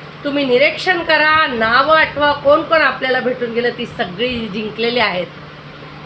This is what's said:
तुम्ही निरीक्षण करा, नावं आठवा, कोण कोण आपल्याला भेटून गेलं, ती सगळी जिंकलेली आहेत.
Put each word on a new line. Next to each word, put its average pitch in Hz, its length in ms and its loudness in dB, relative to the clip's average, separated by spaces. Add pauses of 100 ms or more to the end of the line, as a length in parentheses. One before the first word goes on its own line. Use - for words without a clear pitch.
(240)
तुम्ही 285 200 0
निरीक्षण 311 580 2
करा, 311 440 4
नावं 254 500 4
आठवा, 294 360 2
कोण 294 300 4
कोण 311 200 0
आपल्याला 254 380 0
भेटून 240 320 -4
गेलं, 233 180 0
ती 233 160 -8
सगळी 226 640 -4
जिंकलेली 220 500 -4
आहेत. 185 280 0 (800)